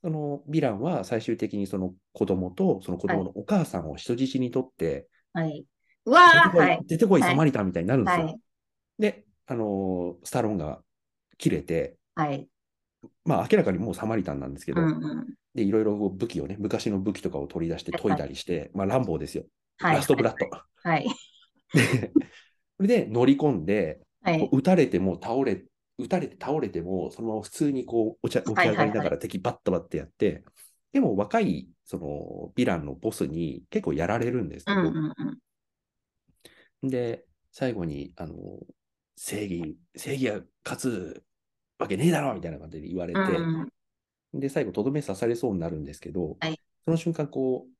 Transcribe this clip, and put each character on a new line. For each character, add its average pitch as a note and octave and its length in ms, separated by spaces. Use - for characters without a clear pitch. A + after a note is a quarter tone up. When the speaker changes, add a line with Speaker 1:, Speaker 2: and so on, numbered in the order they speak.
Speaker 1:
そ F3 80
の D3 380
ヴ D3+ 100
ィ D#3+ 40
ラ C3 100
ン G2 80
は C#3+ 240
最 A2+ 180
終 A2+ 140
的 G#2 200
に G2+ 100
そ G2 120
の F#2 160
子 - 140
供 F#2 240
と、 C#3+ 320
そ - 100
の F2 60
子 - 100
供 G2 160
の - 60
お - 140
母 G3 200
さ - 160
ん D#2 100
を C2+ 60
人 - 200
質 C3 220
に B2+ 120
取 C3 180
っ - 60
て、 D2+ 340
Speaker 2:
は E3 100
い。 - 20
は D#3+ 60
い。 D3+ 160
う A3+ 60
わ D#4 100
ー、 F4+ 120
Speaker 1:
「出 - 0
て E4 80
こ F3 120
い、 - 40
Speaker 2:
は F3+ 80
い。 - 120
Speaker 1:
出 D#3+ 120
て A3+ 80
こ F#3 120
い、 - 40
Speaker 2:
は - 60
い。 - 20
Speaker 1:
サ C3+ 60
マ D#3 80
リ D3 80
タ A2+ 100
ン」 G2 40
み F2+ 60
た F2 80
い - 20
に F2+ 60
な B2+ 80
る B2+ 60
ん F#2+ 40
で F3+ 60
す F3 60
よ。 D#3+ 80
Speaker 2:
は D#3 40
い。 - 100
Speaker 1:
で、 G#3 260
あ - 80
の、 F#2+ 680
ス - 60
タ B2+ 120
ロ A2 80
ー - 20
ン G#2 40
が D2+ 260
切 - 120
れ D3 120
て、 - 340
Speaker 2:
は D3+ 180
い。 C#3 160
Speaker 1:
ま C3 160
あ、 B2 100
明 G#3 80
ら F#3 60
か G2 80
に F2 60
も G2+ 140
う - 20
サ - 120
マ A2 100
リ G2 80
タ D2+ 80
ン C#2 80
な C2+ 60
ん C#2 80
で - 60
す - 60
け - 60
ど、 E3+ 80
Speaker 2:
う E3 40
ん、 D#3+ 40
う - 20
ん。 D#3 440
Speaker 1:
で、 A#2+ 80
い G2+ 80
ろ A2 100
い G#2+ 40
ろ G#2 140
こ G#2 80
う F#2+ 100
武 A#2 120
器 E2+ 120
を C#2 60
ね、 G2 120
昔 A2 320
の G2+ 80
武 G2 160
器 - 60
と F#2 100
か C#2+ 80
を C#2+ 80
取 E2 200
り E2 60
出 D#2+ 60
し - 60
て - 80
研 G2 200
い F#2 40
だ D2 100
り - 100
し - 80
て、 - 80
Speaker 2:
は E2 60
い、 - 20
は C#2+ 60
い。 - 80
Speaker 1:
ま G2 100
あ、 - 20
ラ A2 120
ン B2+ 60
ボ F2 120
ー - 20
で - 80
す - 100
よ。 - 80
Speaker 2:
は - 140
い、 - 40
Speaker 1:
ラ C#3 60
ス - 60
ト C#3+ 80
ブ - 60
ラ A2+ 120
ッ - 40
ド。 - 100
Speaker 2:
は - 500
い。 - 0
は - 0
い。 - 80
Speaker 1:
で、 A#2 400
そ F#3+ 60
れ G3 60
で G#3 180
乗 A2+ 180
り C3+ 120
込 D3 160
ん F2 120
で、 F#2 360
Speaker 2:
は F3 100
い。 D#3+ 80
Speaker 1:
こ - 120
う C3 60
撃 C3+ 40
た F#3 140
れ D3+ 100
て F#2 120
も F2+ 220
倒 A#2 140
れ、 G2 200
撃 B2 100
た F3+ 120
れ C#3+ 80
て - 120
倒 D3 200
れ A2+ 80
て F2 140
も、 F2 280
そ - 120
の A2+ 60
ま A2 80
ま G#2+ 60
普 - 80
通 D3 200
に C3 140
こ A2+ 380
う、 - 40
お - 20
ち - 80
ゃ-、 B2 60
起 A2 120
き - 0
上 - 0
が F3 160
り - 60
な - 0
が - 0
ら - 20
Speaker 2:
は D#3 80
い、 G#2+ 80
は A2 100
い、 E2+ 60
は - 60
い。 - 40
Speaker 1:
敵 - 180
バ A#2+ 140
ッ - 100
タ - 80
バ F2+ 80
ッ - 40
タ - 160
や C#2+ 60
っ - 40
て、 - 360
で C#4 80
も C#3 160
若 G#2+ 240
い、 F#2 280
そ - 140
の、 C#2+ 580
ヴ B2+ 80
ィ - 20
ラ G2 100
ン D#2+ 100
の C#2 80
ボ - 180
ス - 140
に E2 440
結 G#3+ 140
構 D2 100
や D#2+ 120
ら G#2+ 120
れ A#2+ 120
る A#2+ 120
ん - 60
で - 100
す - 80
け G3+ 60
ど、 G3 80
Speaker 2:
う - 20
ん、 E3 40
う D#3 40
ん、 D#3 240
う C3+ 40
ん。 C3+ 40
Speaker 1:
で、 B2 340
最 B2+ 220
後 G2+ 120
に、 C#2+ 320
あ E2+ 100
の、 E2 80
「正 - 280
義、 E2+ 340
正 - 180
義 C3 140
は G#2 140
勝 - 160
つ F#2+ 440
わ - 80
け F#2+ 100
ね C3+ 120
え - 20
だ D3+ 100
ろ」 C3+ 140
み F#2 60
た E2+ 80
い E2 40
な D#2 60
感 D#2+ 120
じ D#2+ 100
で D2 80
言 F2 80
わ F2 100
れ F3 80
て、 F#3+ 40
Speaker 2:
う G3 40
ん、 E3+ 460
う - 40
ん。 C#3 40
Speaker 1:
で、 C3+ 80
最 C#3 160
後 G2 80
と G#2+ 100
ど B2 80
め D3 120
刺 G2 160
さ A#2+ 80
れ A#2 80
そ A#2 160
う G2+ 40
に F2+ 60
な E2 80
る D#2+ 100
ん D2+ 60
で D2+ 100
す - 60
け E2+ 100
ど、 E2+ 300
Speaker 2:
は D#3+ 80
い。 D#3 120
Speaker 1:
そ D#3+ 60
の E3 60
瞬 E3 160
間 D3+ 160
こ C3 400
う - 120